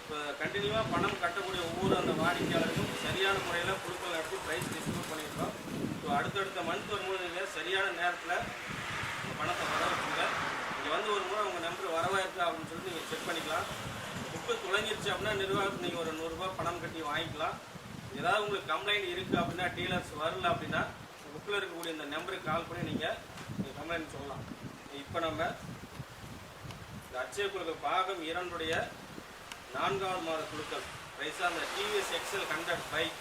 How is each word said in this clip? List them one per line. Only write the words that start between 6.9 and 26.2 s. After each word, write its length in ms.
வரும்போது 320
நீங்க 160
சரியான 320
நேரத்துல 320
உங்க 180
பணத்தை 320
வர 200
வச்சுங்க. 300
இங்க 180
வந்து 200
ஒரு 140
முறை 200
உங்க 160
நம்பர் 320
வரவா 260
இருக்கா 220
அப்படின்னு 240
சொல்லிட்டு 220
நீங்க 180
செக் 200
பண்ணிக்கலாம். 360
புக்கு 200
தொலைஞ்சிருச்சு 480
அப்படின்னா 280
நிர்வாகத்துக்கு 460
நீங்க 160
ஒரு 160
நூறு 160
ரூபாய் 240
பணம் 240
கட்டி 260
வாங்கிக்கலாம். 480
ஏதாவது 240
உங்களுக்கு 300
கம்ப்ளைண்ட் 400
இருக்கு 280
அப்படின்னா, 260
டீலர்ஸ் 440
வரல 320
அப்படின்னா, 280
புக்கில் 240
இருக்கக்கூடிய 380
இந்த 200
நம்பருக்கு 360
கால் 180
பண்ணி 220
நீங்க, 160
நீங்க 220
கம்ப்ளைண்ட் 360
சொல்லலாம். 300
இப்ப 260
நம்ம 140